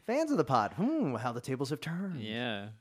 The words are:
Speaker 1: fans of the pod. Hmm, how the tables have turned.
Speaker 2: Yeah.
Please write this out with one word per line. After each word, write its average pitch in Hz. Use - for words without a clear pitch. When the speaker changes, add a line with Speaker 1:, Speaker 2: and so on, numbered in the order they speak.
Speaker 1:
fans 294
of 269
the 151
pod. 117
Hmm, 220
how 120
the 120
tables 131
have 151
turned. 170
Speaker 2:
Yeah. 110